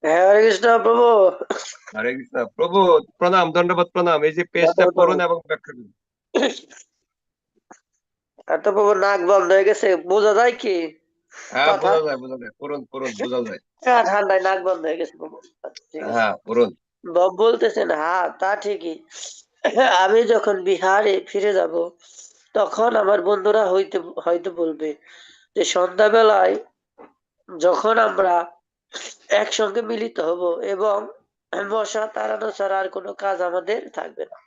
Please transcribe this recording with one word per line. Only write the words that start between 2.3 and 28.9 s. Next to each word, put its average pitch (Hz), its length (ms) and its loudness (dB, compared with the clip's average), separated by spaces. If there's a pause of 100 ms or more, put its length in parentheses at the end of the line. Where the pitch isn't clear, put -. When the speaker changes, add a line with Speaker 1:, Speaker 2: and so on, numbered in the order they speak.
Speaker 2:
প্রভু, 175 260 0 (360)
প্রণাম, 180 380 2
দণ্ডবত 175 380 2
প্রণাম। 175 340 0
এই 156 100 2
যে 175 100 -2
পেজটা 170 400 2
Speaker 1:
দণ্ডবত 180 80 2
Speaker 2:
পড়ুন 180 260 4
Speaker 1:
প্রণাম। 180 40 0
Speaker 2:
এবং 170 180 0
ব্যাখ্যা 151 320 -8
করুন। 120 160 -20 (2500)
Speaker 1:
এত, 156 200 -4
প্রভু, 208 260 2
নাক 196 320 0
বন্ধ 190 240 4
হয়ে 190 160 4
গেছে, 208 220 2 (160)
বোঝা 208 300 2
যায় 233 200 4
কি 214 220 -4 (680)
Speaker 2:
হ্যাঁ, 135 220 -2
Speaker 1:
কথা? 151 140 2
Speaker 2:
বোঝা 175 220 2
যায়, 143 160 -4
বোঝা 131 200 -12
যায়। 117 160 -16
পড়ুন, 143 320 -10
পড়ুন, 131 280 -10
বোঝা 123 260 -6
যায়। 107 200 -8 (200)
Speaker 1:
হ্যাঁ, 247 240 2
ঠান্ডায় 190 380 0
নাক 190 200 0
বন্ধ 180 200 -2
হয়ে 160 160 -4
গেছে, 165 180 -8
প্রভু। 156 200 -18 (500)
ঠিক - 160 -14
আছে। - 80 -8
Speaker 2:
হ্যাঁ, 113 300 0
পড়ুন। 113 300 0 (340)
Speaker 1:
বব 180 320 2
বলতেছেন, 220 540 0
হ্যাঁ, 170 360 -2 (120)
তা 190 180 -2
ঠিকই। 180 400 -8 (1000)
আমি 196 260 4
যখন 214 400 0
বিহারে 190 500 0 (120)
ফিরে 202 280 -2
যাব, 170 200 0 (800)
তখন 214 420 0
আমার 202 260 2
বন্ধুরা 208 460 2
হইতে, 190 280 0 (220)
হয়তো 175 340 -2
বলবে 160 360 -4 (680)
যে - 80 0
সন্ধ্যাবেলায় 202 880 4 (960)
যখন 180 500 0
আমরা 190 360 2 (1000)